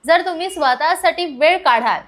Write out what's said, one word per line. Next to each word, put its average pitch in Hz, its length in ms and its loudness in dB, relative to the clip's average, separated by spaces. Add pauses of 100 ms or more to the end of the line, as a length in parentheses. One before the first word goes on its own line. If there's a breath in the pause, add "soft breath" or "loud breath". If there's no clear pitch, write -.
जर 339 140 4
तुम्ही 359 280 -6
स्वतःसाठी 330 760 0 (140)
वेळ 330 180 4
काढाल 233 500 0